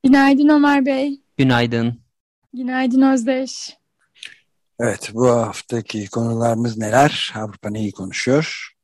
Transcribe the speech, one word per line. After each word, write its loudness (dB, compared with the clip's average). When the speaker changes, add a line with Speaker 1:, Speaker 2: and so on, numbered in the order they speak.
Speaker 1:
Günaydın 6
Ömer 4
Bey. -4
Speaker 2:
Günaydın. 0
Speaker 1:
Günaydın 0
Özdeş. -2
Speaker 3:
Evet, -4
bu 2
haftaki -4
konularımız -2
neler? 0
Avrupa -10
neyi -6
konuşuyor? -4